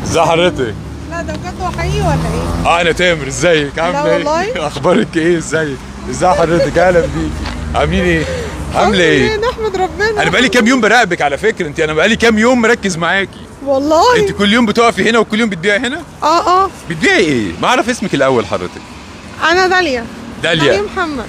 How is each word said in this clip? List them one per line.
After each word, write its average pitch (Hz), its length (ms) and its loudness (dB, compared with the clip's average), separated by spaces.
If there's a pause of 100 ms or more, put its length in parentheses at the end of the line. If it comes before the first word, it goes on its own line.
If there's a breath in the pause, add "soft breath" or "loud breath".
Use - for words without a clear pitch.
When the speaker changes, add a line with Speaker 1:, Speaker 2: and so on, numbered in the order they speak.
Speaker 1:
ازي 151 180 0
حضرتك؟ 156 520 2 (380)
Speaker 2:
لا، 339 100 -8
ده 330 120 -8
بجد 359 280 -10
هو 359 80 -4 (100)
حقيقي 370 200 -2
ولا 370 120 0
ايه؟ - 580 -2
Speaker 1:
اه، 170 120 4
انا 165 100 2
تامر، 160 360 0
ازيك؟ 143 520 0
عامله 180 240 -2
Speaker 2:
لا 302 60 0
Speaker 1:
ايه؟ - 60 2
Speaker 2:
والله. 330 520 -2
Speaker 1:
<laughs> - 0 -
اخبارك 175 500 0
ايه؟ 170 200 2
ازيك؟ 147 400 -4 (320)
ازي 135 180 0
حضرتك؟ 165 500 2
اهلا 175 220 4
بيكي. 151 300 -2 (460)
عاملين 156 300 0
ايه؟ 165 200 2 (500)
عامله 131 60 2
Speaker 2:
الحمد 403 180 2
Speaker 1:
ايه؟ 151 380 4
Speaker 2:
لله، 453 140 -2
نحمد 440 240 -4
ربنا. 370 480 -2
Speaker 1:
انا 480 60 2
بقالي 247 200 2
كام 240 180 2
يوم 262 140 2
براقبك 214 400 2
على 139 160 0
فكره، 185 300 -2
انت، 139 120 -8
انا 156 140 0
بقالي 185 220 2
كام 226 240 4
يوم 240 220 4
مركز 220 360 0
معاكي. 175 420 -2 (260)
Speaker 2:
والله. 311 520 4
Speaker 1:
انت 415 140 2
كل 202 220 2
يوم 240 120 4
بتقفي 226 440 2
هنا 233 100 4
وكل 214 200 0
يوم 233 100 0
بتبيعي 190 300 0
هنا؟ 277 220 -4 (220)
Speaker 2:
اه، 339 420 2
اه. 370 40 -4 (200)
Speaker 1:
بتبيعي 233 300 2
ايه؟ 127 320 0 (100)
ما 156 60 0
اعرف 240 220 2
اسمك 233 240 -4
الاول 135 320 2
حضرتك. 92 360 -6 (680)
Speaker 2:
انا 370 160 2
داليا. 320 380 0 (380)
Speaker 1:
داليا. 160 220 2
Speaker 2:
داليا 392 160 2
محمد، 330 480 -6